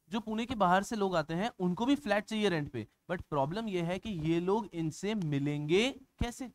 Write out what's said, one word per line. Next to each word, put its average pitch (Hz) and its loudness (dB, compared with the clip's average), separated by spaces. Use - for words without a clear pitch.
जो 220 -2
पुणे 220 -4
के 262 -6
बाहर 185 6
से 226 -4
लोग 196 2
आते 160 0
हैं 175 0
उनको 180 0
भी 285 6
फ्लैट 208 0
चाहिए 214 0
रेंट 151 0
पे। 110 -6
But 175 -4
प्रॉब्लम 160 -2
ये 180 0
है 175 -2
कि 226 -8
ये 165 0
लोग 196 2
इनसे 170 -2
मिलेंगे 151 2
कैसे? 240 -6